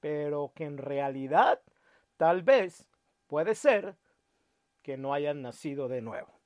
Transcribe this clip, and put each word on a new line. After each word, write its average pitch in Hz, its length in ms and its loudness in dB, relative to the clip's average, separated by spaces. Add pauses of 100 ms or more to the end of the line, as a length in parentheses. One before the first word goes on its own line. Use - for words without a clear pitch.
pero 147 540 -4
que 160 100 -10
en 143 140 -10
realidad 139 800 0 (560)
tal 175 260 2
vez 196 460 2 (400)
puede 165 260 0
ser 208 400 4 (880)
que 135 140 -8
no 135 180 -4
hayan 147 280 -2
nacido 139 440 -8
de 123 140 -4
nuevo. - 460 -12